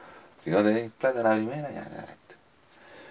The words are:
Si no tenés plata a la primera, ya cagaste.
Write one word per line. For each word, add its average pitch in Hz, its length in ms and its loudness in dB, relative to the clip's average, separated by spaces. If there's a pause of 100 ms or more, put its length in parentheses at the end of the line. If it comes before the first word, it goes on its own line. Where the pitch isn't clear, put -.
(400)
Si 80 100 -10
no 95 140 4
tenés 110 300 2
plata 131 260 0
a 117 40 -2
la 110 120 6
primera, 135 360 -4
ya - 120 -10
cagaste. - 520 -16 (760)